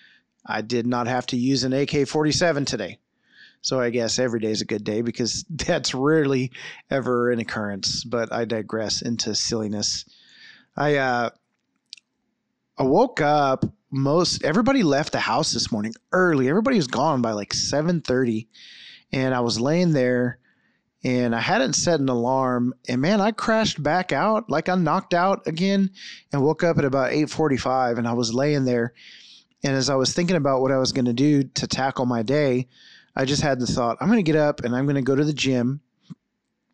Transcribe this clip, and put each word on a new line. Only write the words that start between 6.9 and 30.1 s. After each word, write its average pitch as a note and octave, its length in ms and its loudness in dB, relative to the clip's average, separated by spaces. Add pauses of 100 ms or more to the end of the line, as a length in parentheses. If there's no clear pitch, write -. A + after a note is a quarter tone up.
ever B2 420 0
an A#2 80 -2
occurrence, G#2 640 -6
but A#2 280 -4
I A#2 120 -2
digress A2 580 -4
into A2+ 320 -4
silliness. G#2+ 720 -4 (680)
I, D3 180 0
uh, B2 360 0 (1500)
I C#3 60 0
woke F#3+ 360 2
up, D3 440 2 (260)
most, C#3 540 0
everybody A3+ 400 2
left C#3+ 280 2
the C3 80 -2
house C3 320 0
this A#2+ 200 -4
morning A2 200 -4 (200)
early. E3 360 4
Everybody A3+ 280 2
was D3+ 100 2
gone C3 340 0
by, A2+ 120 0
like, G#2 200 -6
seven D#3 480 0
thirty, A#2+ 480 0 (640)
and C3 220 0
I B2 60 0
was A2+ 200 -2
laying E3 320 2
there, B2 460 0 (640)
and B2 320 0
I A#2 60 -2
hadn't C#3+ 320 0
set E3+ 260 0
an C3+ 100 0
alarm, B2+ 640 0 (160)
and B2 140 -2
man, G3+ 180 2
I G#3+ 120 0
crashed A3 500 0
back E3 300 0
out. G3+ 360 0
Like, D#3 200 -2
I F3+ 80 2
knocked F3 360 0
out F#3+ 340 2
again F#3+ 440 0 (420)
and C#3 100 0
woke D3+ 200 2
up E3 160 2
at D3 60 4
about C3 280 2
eight D3 160 0
forty-five, B2+ 680 0
and A#2 100 -2
I A#2 60 -2
was A#2 180 -2
laying C#3 320 0
there, A#2+ 300 0 (680)
and C#3 120 0
as C3+ 160 0
I C3+ 60 2
was C3 180 0